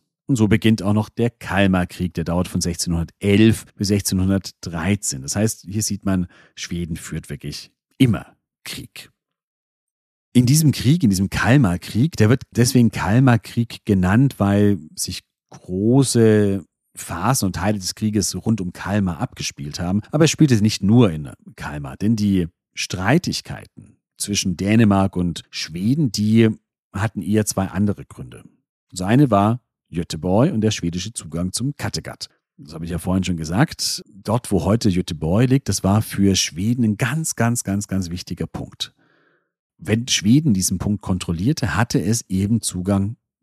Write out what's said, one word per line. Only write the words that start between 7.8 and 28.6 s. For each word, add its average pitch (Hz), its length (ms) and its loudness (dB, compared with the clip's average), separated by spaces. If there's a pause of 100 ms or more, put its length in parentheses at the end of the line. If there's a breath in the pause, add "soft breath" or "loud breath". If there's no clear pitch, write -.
immer 113 380 0 (300)
Krieg. - 440 -16 (1300)
In 123 120 6
diesem 151 240 4
Krieg, 170 320 2
in 101 80 4
diesem 95 180 0
Kalmarkrieg, 110 880 2
der 107 120 4
wird - 200 -6
deswegen 120 400 2
Kalmarkrieg 117 960 0
genannt, 101 540 2
weil 101 400 2 (160)
sich - 260 -10 (300)
große 107 1120 2 (300)
Phasen 101 500 -2
und 90 100 -4
Teile 101 220 0
des 90 160 -8
Krieges 104 420 -2
rund 104 240 -2
um 90 140 -8
Kalmar 95 460 -4
abgespielt - 600 -10
haben. 92 300 -2
Aber 156 160 4
es 143 60 4
spielte 127 300 4
nicht 107 200 0
nur 107 300 6
in 76 180 -8 (260)
Kalmar, 71 420 -12
denn 113 180 0
die 98 320 2 (260)
Streitigkeiten 98 1200 -4 (200)
zwischen 95 400 -2
Dänemark 101 580 4
und 87 360 -2
Schweden, 110 600 -2
die 110 380 4 (420)
hatten 98 300 -6
eher 104 240 0
zwei 95 220 -4
andere 101 380 -2
Gründe. - 380 -18 (460)